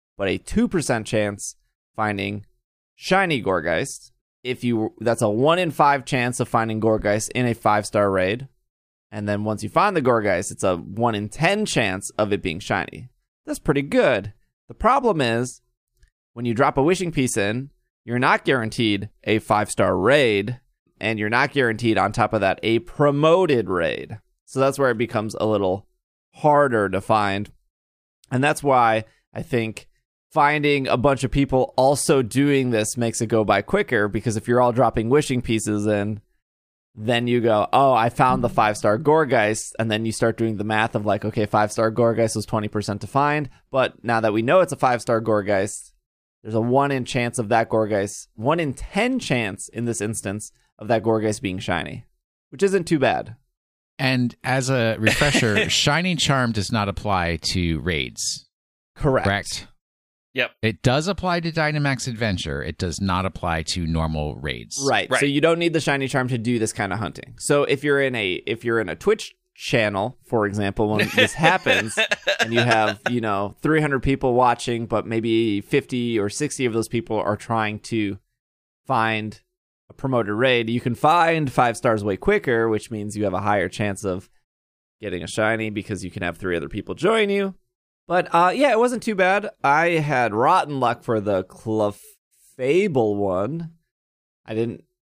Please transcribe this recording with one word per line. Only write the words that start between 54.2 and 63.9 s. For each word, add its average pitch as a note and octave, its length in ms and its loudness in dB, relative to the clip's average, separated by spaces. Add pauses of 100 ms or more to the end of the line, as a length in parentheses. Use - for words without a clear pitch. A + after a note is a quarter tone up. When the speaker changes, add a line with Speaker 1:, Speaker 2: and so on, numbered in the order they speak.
Speaker 2:
as C3 260 0
a A#2 300 2
refresher, C#3+ 680 2
Speaker 3:
<laughs> - 20 -
Speaker 2:
Shiny E3+ 460 0
Charm C3+ 360 2
does G#2 200 -4
not G#2+ 160 0
apply F2+ 500 -2 (140)
to E2+ 280 0
raids. C2+ 680 -4 (480)
Speaker 1:
Correct. C3 300 0
Speaker 2:
Correct? G2 400 -4 (680)
Speaker 3:
Yep. B2 160 -2 (120)
Speaker 2:
It A2 200 -2
does D3 260 2
apply F3+ 320 -2
to E3 120 -4
Dynamax D3+ 560 -2
Adventure. F#2 540 -4
It - 160 -8
does F2 240 -4
not F#2+ 240 0
apply E2 380 -4
to F2 220 -4
normal D#2 500 -2